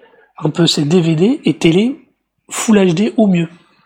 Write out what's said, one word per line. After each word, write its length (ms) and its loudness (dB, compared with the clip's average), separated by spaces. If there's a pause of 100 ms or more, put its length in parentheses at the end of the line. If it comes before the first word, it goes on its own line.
(420)
un 80 -2
peu 160 0
c'est 180 -2
D 160 2
V 140 0
D 300 0
et 100 0
télé 440 0 (520)
Full 260 0
H 180 2
D 220 -2
au 120 2
mieux. 200 -2 (380)